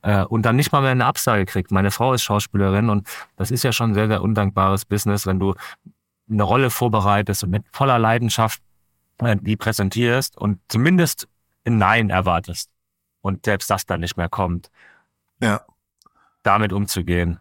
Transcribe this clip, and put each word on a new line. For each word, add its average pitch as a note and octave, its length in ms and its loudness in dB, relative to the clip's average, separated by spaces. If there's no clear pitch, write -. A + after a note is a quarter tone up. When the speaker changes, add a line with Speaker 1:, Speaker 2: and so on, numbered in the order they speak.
Speaker 1:
äh, G2+ 220 2
und A2+ 180 0
dann A#2 140 2
nicht C#3 160 0
mal C#3+ 100 2
mehr C3+ 100 2
eine B2 140 2
Absage A2 400 0
kriegst. F#2+ 260 -4
Meine F#2+ 200 2
Frau B2+ 220 0
ist B2 100 -2
Schauspielerin G2+ 640 0
und G#2 180 -2
das - 140 -4
ist B2 120 -2
ja B2+ 80 0
schon A2+ 200 0
ein - 20 0
sehr, G#2+ 140 2
sehr G#2+ 160 0
undankbares G2 600 0
Business, G2+ 420 -2
wenn F#2 120 0
du F#2+ 140 0
eine G#2 140 0
Rolle A#2+ 280 2
vorbereitest G#2 720 0
und F2+ 80 -4
mit G#2 200 -2
voller C3+ 280 2
Leidenschaft, A2+ 600 0
äh, A2+ 200 0
die G#2+ 160 -2
präsentierst A#2+ 800 -2
und G#2 320 -2
zumindest D#3+ 600 0
ein A#2 140 0
Nein G#2+ 320 4
erwartest F2+ 640 -2
und G2 240 -6
selbst G2+ 240 -2
das G2 160 -2
dann F2 140 -4
nicht F2 180 -6
mehr F2 120 -4
kommt. F2 420 -4
Speaker 2:
Ja. A2 220 0
Speaker 1:
Damit G2+ 320 2
umzugehen, F2 680 -2